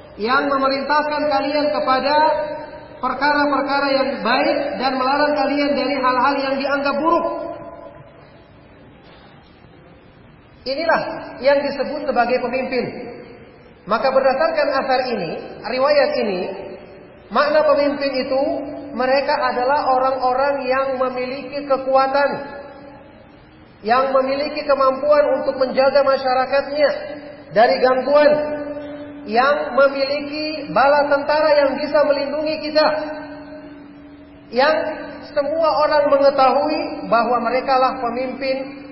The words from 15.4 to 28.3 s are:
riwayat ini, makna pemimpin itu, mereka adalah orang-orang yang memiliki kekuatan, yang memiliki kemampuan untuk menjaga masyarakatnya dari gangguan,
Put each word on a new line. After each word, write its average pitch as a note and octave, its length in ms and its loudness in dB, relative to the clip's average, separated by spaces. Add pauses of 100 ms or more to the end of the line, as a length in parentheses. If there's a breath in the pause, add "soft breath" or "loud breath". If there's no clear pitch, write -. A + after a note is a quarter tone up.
riwayat C4+ 460 2 (100)
ini, G3+ 200 -2 (920)
makna D4 320 2
pemimpin C#4 480 2 (160)
itu, C4+ 140 0 (500)
mereka C4 480 0
adalah B3+ 480 0
orang-orang C4 800 0
yang C4 320 -2
memiliki C4+ 640 -6
kekuatan, C4+ 640 2 (1500)
yang C4 320 2
memiliki C#4 480 0
kemampuan C4+ 800 2
untuk C4 160 -2
menjaga C4 480 4
masyarakatnya C4+ 840 2 (600)
dari A#3+ 320 4
gangguan, C#4 500 4 (920)